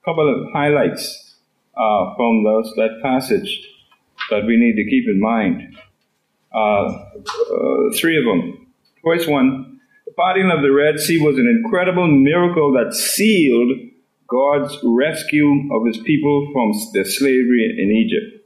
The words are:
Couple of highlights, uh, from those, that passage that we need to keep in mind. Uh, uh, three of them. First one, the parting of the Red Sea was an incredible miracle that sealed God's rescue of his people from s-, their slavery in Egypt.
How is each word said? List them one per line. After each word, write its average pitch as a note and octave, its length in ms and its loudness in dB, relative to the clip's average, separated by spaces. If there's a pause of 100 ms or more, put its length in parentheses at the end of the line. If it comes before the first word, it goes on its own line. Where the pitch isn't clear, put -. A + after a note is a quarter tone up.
Couple D#3+ 240 0
of - 240 -4
highlights, C#3+ 840 -2 (400)
uh, G#2 360 0
from A2+ 300 0
those, A2 320 0
that A2+ 260 -2
passage - 640 -4 (640)
that G#2 160 -2
we A2+ 140 2
need A#2 180 2
to G#2 80 -2
keep A#2+ 240 0
in G2+ 100 0
mind. G#2+ 600 -2 (760)
Uh, A2+ 40 -2 (300)
uh, - 1040 -4
three E3 240 0
of C3 60 0
them. F2 420 -2 (360)
First E3 260 0
one, C3 520 0 (240)
the - 80 -16
parting F#3 380 0
of D#3+ 120 0
the C#3 100 2
Red D3 280 2
Sea D#3+ 200 0
was D3 180 2
an B2 80 4
incredible F3+ 600 2
miracle D#3 680 4
that B2 220 0
sealed C#3+ 800 2 (560)
God's C#3 540 0
rescue C#3+ 920 0
of A2+ 140 -2
his A2 120 -2
people D3 540 0
from A#2+ 180 0
s-, - 220 -6
their F#2+ 120 0
slavery B2 760 0
in G2 140 0
Egypt. - 540 -2